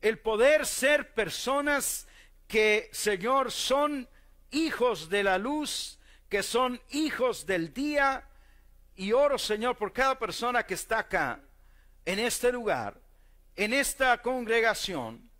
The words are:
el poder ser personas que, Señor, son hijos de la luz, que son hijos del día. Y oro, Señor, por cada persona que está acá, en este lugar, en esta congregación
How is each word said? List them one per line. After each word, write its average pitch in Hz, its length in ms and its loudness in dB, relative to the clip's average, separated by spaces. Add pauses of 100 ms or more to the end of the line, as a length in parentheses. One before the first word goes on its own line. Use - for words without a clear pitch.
el 220 180 2
poder 254 480 4
ser 285 480 0
personas 277 920 -2 (400)
que, 214 460 2
Señor, 226 580 0
son 285 560 0 (440)
hijos 240 580 0
de 202 140 2
la 190 160 4
luz, 285 580 -6 (320)
que 196 140 -2
son 247 360 0 (120)
hijos 254 560 -2
del 170 260 -2
día. 277 540 0 (680)
Y 190 180 -2
oro, 277 240 4
Señor, 214 400 -2
por 208 160 -4
cada 262 260 2
persona 233 460 -2
que - 80 -4
está 220 260 -2
acá, 156 400 -2 (640)
en 190 160 -2
este 240 320 0
lugar, 175 480 -2 (560)
en 208 160 -2
esta 254 500 2
congregación 220 1200 -2